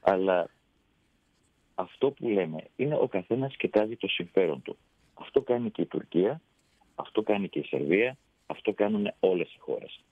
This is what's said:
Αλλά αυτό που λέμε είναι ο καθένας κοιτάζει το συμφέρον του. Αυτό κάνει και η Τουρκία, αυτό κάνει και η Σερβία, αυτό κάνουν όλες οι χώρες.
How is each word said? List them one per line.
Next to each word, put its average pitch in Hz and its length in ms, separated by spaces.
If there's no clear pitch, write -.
Αλλά 92 460
αυτό 131 360
που 127 180
λέμε 85 360
είναι 147 180
ο - 140
καθένας 123 480
κοιτάζει 110 400
το - 120
συμφέρον 85 540
του. - 140
Αυτό - 280
κάνει 120 280
και - 120
η - 40
Τουρκία, 104 540
αυτό - 280
κάνει 101 260
και - 100
η 71 60
Σερβία, 92 520
αυτό - 260
κάνουν 107 480
όλες 92 340
οι - 40
χώρες. - 420